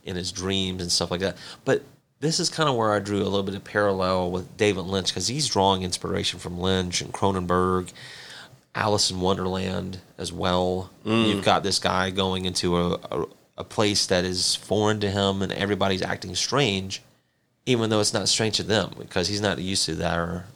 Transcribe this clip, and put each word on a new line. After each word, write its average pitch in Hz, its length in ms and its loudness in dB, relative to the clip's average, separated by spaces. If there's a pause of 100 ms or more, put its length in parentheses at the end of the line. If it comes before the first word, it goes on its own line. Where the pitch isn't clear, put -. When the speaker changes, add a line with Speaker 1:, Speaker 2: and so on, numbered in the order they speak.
Speaker 1:
in 92 100 -6
his 90 160 -4
dreams 92 520 -2
and 87 80 -4
stuff 87 200 0
like 90 100 -2
that. 95 140 -2 (300)
But 135 160 2 (380)
this 160 200 0
is 170 100 0
kinda 151 240 2
where 110 200 4
I 104 60 4
drew 101 220 0
a 98 40 2
little 98 180 2
bit 98 120 -4
of 98 80 -10
parallel 92 680 2
with 90 260 -6
David 101 280 4
Lynch, 92 280 -2
'cause 92 140 -2
he's 135 200 -2
drawing 95 360 4
inspiration 90 560 -4
from 87 200 -8
Lynch 92 420 0
and - 120 -10
Cronenberg, 92 760 0 (840)
Alice 104 380 2
in 92 100 -6
Wonderland 92 760 -2 (180)
as 85 160 -8
well. 90 560 0 (160)
Speaker 2:
Mm. 110 240 2
Speaker 1:
You've 98 160 0
got 92 180 4
this 92 160 0
guy 92 320 2
going 95 340 0
into 87 320 0
a, 87 160 2 (180)
a, 78 140 -2 (340)
a - 40 -6
place 104 440 2
that 90 180 4
is 90 300 0
foreign 107 440 2
to 101 120 0
him, 98 320 2
and 92 100 -4
everybody's 95 500 0
acting 92 320 -6
strange, 98 680 0 (640)
even 113 260 2
though 107 80 4
it's 104 140 2
not 95 160 0
strange 110 280 2
to 95 60 -2
them, 92 360 2
because 90 280 -2
he's 101 140 -2
not 101 180 0
used 92 260 0
to 80 100 -4
their 85 500 -2 (100)